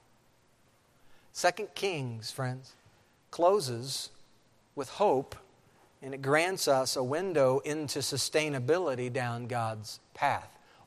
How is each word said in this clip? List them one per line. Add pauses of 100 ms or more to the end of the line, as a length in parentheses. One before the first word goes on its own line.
(1300)
Second
Kings,
friends, (580)
closes (640)
with
hope, (640)
and
it
grants
us
a
window
into
sustainability
down
God's (120)
path. (380)